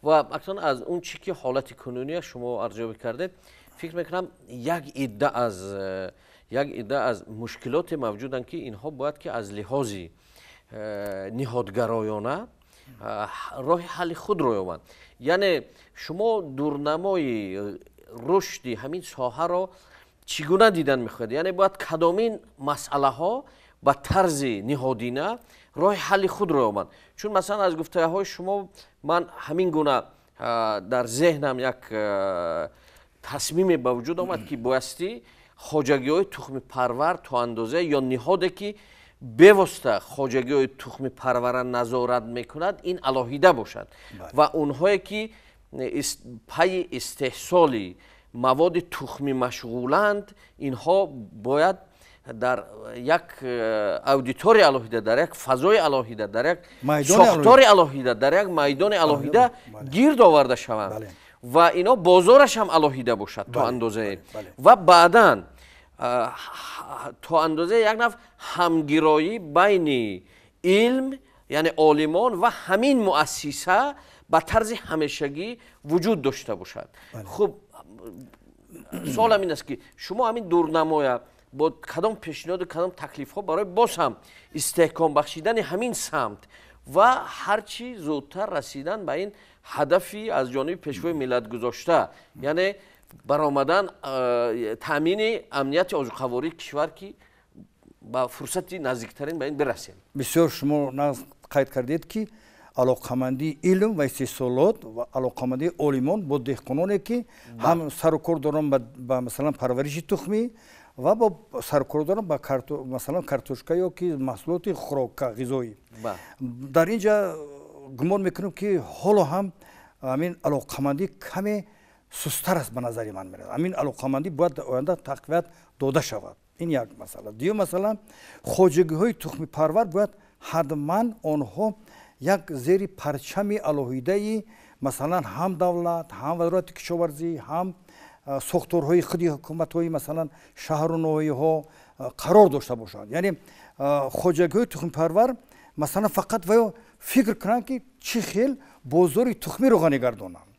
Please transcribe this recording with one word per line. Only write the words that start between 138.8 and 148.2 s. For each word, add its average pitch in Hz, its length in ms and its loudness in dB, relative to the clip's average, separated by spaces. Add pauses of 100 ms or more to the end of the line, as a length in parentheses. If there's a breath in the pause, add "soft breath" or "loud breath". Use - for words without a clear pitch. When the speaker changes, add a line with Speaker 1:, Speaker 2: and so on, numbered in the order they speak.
Speaker 2:
худи 170 340 -2
ҳукуматҳои, 165 540 -6
масалан, 156 400 -4 (260 soft breath)
шаҳру 160 420 -2 (100)
ноҳияҳо, 156 580 0 (340 soft breath)
а, 127 120 -8 (120)
қарор 196 260 8
дошта 135 280 -2
бошанд. 104 340 -16
Яъне, 180 200 -2 (480 loud breath)
а, 139 320 0
хоҷагиҳои 175 560 2
тухмипарвар, 170 720 0 (400 soft breath)
масалан, 196 340 0
фақат 202 360 -2
ваё 220 260 4 (260 soft breath)
фикр 226 360 0
кунанд, 233 340 -2
ки 262 140 -6 (180)
чӣ - 200 -4